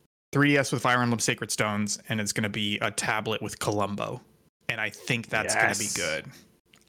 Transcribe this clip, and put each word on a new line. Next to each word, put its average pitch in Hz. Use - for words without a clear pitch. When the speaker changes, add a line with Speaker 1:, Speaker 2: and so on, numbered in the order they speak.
Speaker 1:
three 143
D 143
S 131
with 127
Fire 123
Emblem 120
Sacred 113
Stones, 104
and 110
it's 101
gonna 110
be 104
a 113
tablet 110
with 104
Columbo. 104
And 113
I 107
think -
that's 110
gonna 110
be 107
Speaker 2:
Yes. 104
Speaker 1:
good. 78